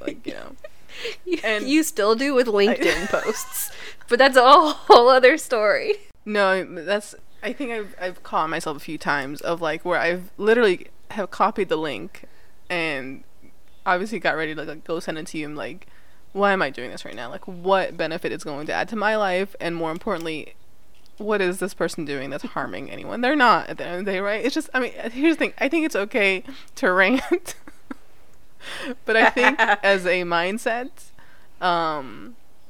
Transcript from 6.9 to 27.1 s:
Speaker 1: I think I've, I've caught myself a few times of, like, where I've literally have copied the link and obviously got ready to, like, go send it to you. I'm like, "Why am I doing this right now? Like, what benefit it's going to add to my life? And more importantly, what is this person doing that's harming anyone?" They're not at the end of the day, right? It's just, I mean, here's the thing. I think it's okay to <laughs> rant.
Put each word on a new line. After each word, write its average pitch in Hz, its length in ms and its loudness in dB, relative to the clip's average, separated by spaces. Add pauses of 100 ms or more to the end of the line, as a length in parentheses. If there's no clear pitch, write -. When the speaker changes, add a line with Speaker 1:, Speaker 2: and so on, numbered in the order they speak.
Speaker 1:
I 226 100 -4
think 247 200 -6
I've, 208 280 -8
I've 180 220 -6
caught 156 260 0
myself 160 280 -4
a 147 40 -12
few 156 160 -8
times 143 440 -2
of, 165 200 -2
like, 165 240 -2
where 175 140 0
I've 175 380 -2
literally 214 500 4 (240)
have 190 220 -6
copied 196 360 0
the 165 80 0
link 156 500 -6 (440)
and 143 540 -6 (600)
obviously 185 360 0
got 151 160 2
ready 156 180 -4
to, 147 80 -6
like, 156 220 -10
go 160 160 -4
send 160 180 -6
it 156 100 -8
to 160 100 -8
you. 151 80 -6
I'm 147 100 -10
like, 131 320 -8 (440)
"Why 202 200 4
am 190 100 2
I 139 80 0
doing 120 220 -8
this - 120 -10
right - 120 -12
now? 117 120 -8
Like, 147 200 -10
what 185 480 2
benefit 165 340 -4
it's 156 140 -6
going 151 220 -8
to - 60 -4
add 90 180 0
to 226 60 -6
my 214 200 0
life? 196 440 0
And 170 140 -2
more 165 160 -2
importantly, 165 640 -6 (640)
what 208 220 0
is 185 180 0
this 180 160 -4
person 170 300 -2
doing 139 260 -6
that's 147 140 -6
harming 135 440 -8
anyone?" 196 320 -8
They're 254 140 2
not 226 340 6
at 160 100 -8
the 135 60 -6
end 170 140 -4
of 185 60 -4
the 196 80 0
day, 185 80 -2
right? 202 240 -2
It's 262 100 0
just, 311 180 -4
I 254 60 0
mean, 247 140 -2 (180)
here's 285 240 4
the - 60 -2
thing. 226 180 0
I 277 100 0
think 320 180 2
it's 294 100 -2
okay 196 480 0 (320)
to 196 160 4
<laughs> - 0 -
rant. 233 640 4 (1500)